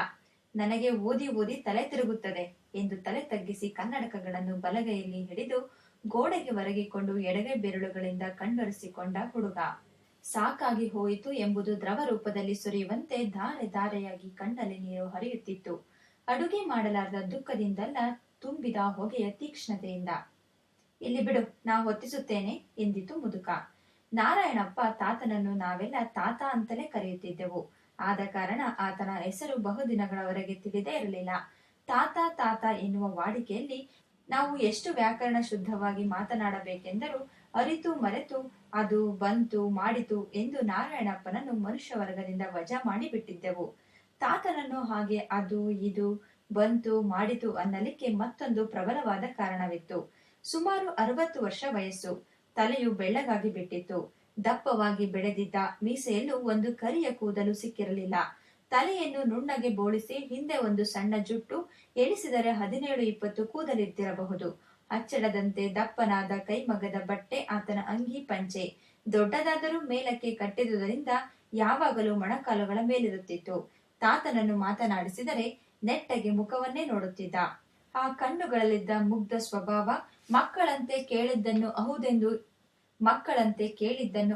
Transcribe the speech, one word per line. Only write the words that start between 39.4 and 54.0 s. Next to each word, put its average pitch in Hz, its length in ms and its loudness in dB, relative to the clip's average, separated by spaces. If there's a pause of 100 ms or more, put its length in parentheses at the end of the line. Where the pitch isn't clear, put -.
ಮಾಡಿತು 208 640 0
ಎಂದು 262 300 -2
ನಾರಾಯಣಪ್ಪನನ್ನು 226 920 -2
ಮನುಷ್ಯ 226 460 -4
ವರ್ಗದಿಂದ 185 420 -4 (120)
ವಜಾ 202 320 -4
ಮಾಡಿಬಿಟ್ಟಿದ್ದೆವು. 190 880 -4 (440)
ತಾತನನ್ನು 302 640 0
ಹಾಗೆ 214 360 0
ಅದು 208 540 0
ಇದು 202 560 0 (260)
ಬಂತು 220 480 4
ಮಾಡಿತು 208 520 0
ಅನ್ನಲಿಕ್ಕೆ 196 540 -2
ಮತ್ತೊಂದು 220 600 0
ಪ್ರಬಲವಾದ 202 560 0
ಕಾರಣವಿತ್ತು. 185 920 -4 (300)
ಸುಮಾರು 381 460 0
ಅರವತ್ತು 277 520 2
ವರ್ಷ 202 300 -4
ವಯಸ್ಸು. 190 600 -6 (240)
ತಲೆಯು 233 360 4
ಬೆಳ್ಳಗಾಗಿ 208 580 2
ಬಿಟ್ಟಿತ್ತು. 180 640 -4 (300)